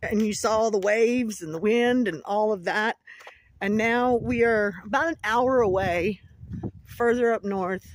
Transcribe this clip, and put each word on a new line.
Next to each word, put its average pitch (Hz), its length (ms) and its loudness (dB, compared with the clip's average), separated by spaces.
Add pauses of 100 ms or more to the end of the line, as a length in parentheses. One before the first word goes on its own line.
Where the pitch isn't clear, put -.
And 220 240 0
you 208 80 -2
saw 220 360 2
the 214 100 0
waves 226 600 0
and 160 120 -8
the 165 60 -6
wind 240 480 2
and 160 180 -4
all 214 280 0
of 185 120 -6
that. 214 320 -2 (640)
And 202 160 0
now 240 380 2
we 233 280 0
are 214 300 2 (120)
about 269 240 0
an 330 140 -6
hour 247 380 2
away, 190 600 0 (640)
further 240 480 0
up 208 100 -4
north. 190 520 -4